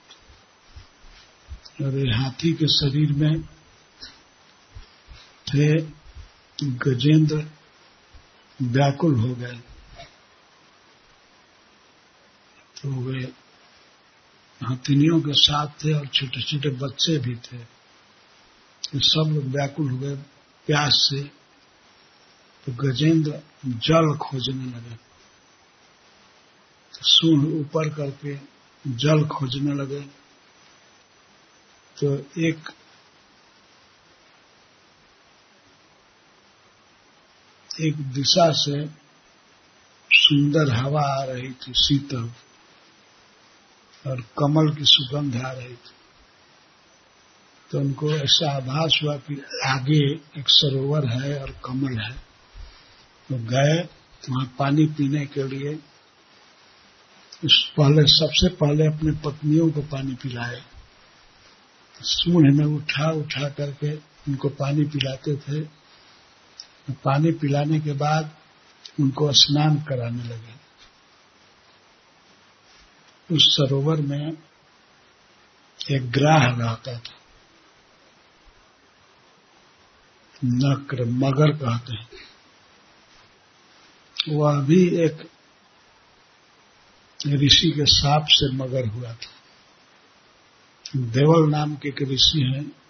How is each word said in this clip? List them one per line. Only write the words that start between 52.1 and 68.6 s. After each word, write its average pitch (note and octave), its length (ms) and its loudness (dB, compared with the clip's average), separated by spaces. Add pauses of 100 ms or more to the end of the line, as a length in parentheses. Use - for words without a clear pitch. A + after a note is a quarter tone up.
तो C3 80 -4
गए C#3 520 0 (400)
वहां B2+ 160 -2
पानी C#3+ 400 2
पीने D3 400 -2
के C3+ 180 -6
लिए। C#3 320 -6 (1700)
उस - 320 2
पहले, D3 300 6
सबसे D#3+ 420 4
पहले D3+ 360 2
अपने D3+ 260 0
पत्नियों D3+ 600 0
को D3+ 100 -4
पानी C3+ 340 -8
पिलाए, A#2+ 480 -8 (1400)
सूंड D#3+ 540 4
में D3+ 100 4
उठा D3+ 460 -2
उठा C#3+ 380 -6
करके C#3+ 480 -6
उनको C#3+ 520 -8
पानी C#3+ 360 -2
पिलाते C#3 520 -4
थे। D3 240 -6 (1300)
तो C3+ 60 -8
पानी D3 380 2
पिलाने D3 480 0
के D3 120 -4
बाद D3+ 460 -2 (600)